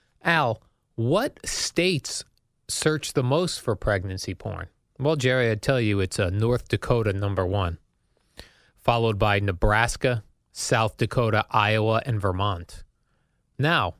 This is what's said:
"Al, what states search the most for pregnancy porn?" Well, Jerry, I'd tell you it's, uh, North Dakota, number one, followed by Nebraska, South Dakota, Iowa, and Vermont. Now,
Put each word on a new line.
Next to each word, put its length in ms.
"Al, 380
what 540
states 760
search 460
the 100
most 360
for 160
pregnancy 580
porn?" 340
Well, 200
Jerry, 340
I'd 100
tell 200
you 180
it's, 200
uh, 100
North 400
Dakota, 420
number 340
one, 340
followed 420
by 200
Nebraska, 840
South 440
Dakota, 540
Iowa, 540
and 160
Vermont. 600
Now, 400